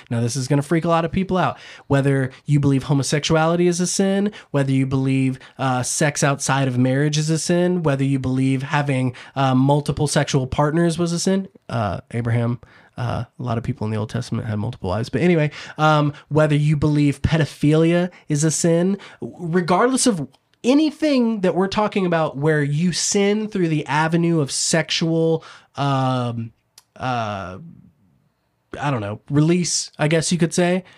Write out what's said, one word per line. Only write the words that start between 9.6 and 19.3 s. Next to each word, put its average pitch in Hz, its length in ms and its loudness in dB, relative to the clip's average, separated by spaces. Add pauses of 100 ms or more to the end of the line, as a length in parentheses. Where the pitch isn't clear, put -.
sexual - 400 0
partners 160 540 0
was 170 120 -2
a 170 60 -2
sin. 190 300 0 (220)
Uh, 107 320 -4 (100)
Abraham, 120 480 -2 (380)
uh, 113 260 -4 (160)
a 131 40 -8
lot 117 140 -4
of 113 60 -6
people 123 220 -6
in 107 60 -4
the 110 60 -4
Old 107 140 -6
Testament 117 360 -6
had 104 120 -4
multiple 104 320 -6
wives. 110 180 -4
But 127 120 -2
anyway, 160 280 2 (300)
um, 151 340 2 (160)
whether 151 260 2
you 147 220 2
believe 147 460 2
pedophilia 160 880 2 (180)
is 151 140 0
a 160 80 2
sin, 175 480 2 (220)
regardless 180 840 0